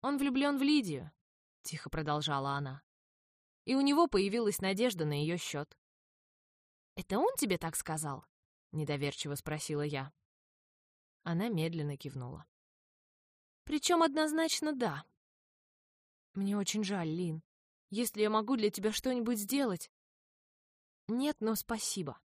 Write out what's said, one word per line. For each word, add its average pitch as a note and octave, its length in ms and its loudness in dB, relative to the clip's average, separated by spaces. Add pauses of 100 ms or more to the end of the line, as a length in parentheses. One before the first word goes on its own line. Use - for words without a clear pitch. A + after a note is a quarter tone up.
Он C#4 180 0
влюблён C#4 400 2
в C4 40 2
Лидию», G#3 500 2 (500)
тихо - 280 -8
продолжала D3 640 -2
она. C#3 300 -6 (800)
«И B3+ 100 0
у C4+ 60 4
него C#4+ 260 6
появилась G#3 540 2
надежда F#3+ 440 2
на D3 160 0
её D#3+ 160 0
счёт». - 400 -6 (1160)
«Это F#3+ 240 -2
он A4+ 180 4
тебе F#3 220 2
так D#3+ 180 -6
сказал?» D#3 500 -6 (460)
недоверчиво C#3+ 600 -4
спросила D3 480 -4
я. D3 300 -6 (1080)
Она E3+ 260 0
медленно D#3+ 480 -2
кивнула. C3 500 -10 (1160)
«Причём E4 380 2
однозначно D#4 720 2
да. A#3+ 320 -2 (1300)
Мне G3 220 0
очень G3+ 280 0
жаль, F#3 240 -2
Лин. E3 340 -2 (480)
Если G#3+ 300 -2
я G#3+ 100 4
могу A3 260 2
для G#3+ 140 4
тебя G#3 220 -2
что-нибудь A#3+ 460 0
сделать...» G#3 520 0 (1160)
«Нет, C4+ 320 0
но A3 140 0
спасибо. G3 680 -6 (120)